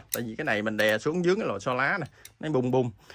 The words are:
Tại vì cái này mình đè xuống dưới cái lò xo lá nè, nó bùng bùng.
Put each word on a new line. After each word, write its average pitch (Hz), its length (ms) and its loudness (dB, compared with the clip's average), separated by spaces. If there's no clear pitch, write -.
Tại 120 80 -4
vì 113 140 -8
cái - 80 -6
này 107 180 0
mình 107 140 -2
đè 107 220 4
xuống 165 260 0
dưới 180 120 4
cái 208 100 -4
lò 104 120 -2
xo 127 160 -2
lá 139 260 0
nè, 143 60 -6
nó 156 100 -6
bùng 127 200 2
bùng. 127 200 2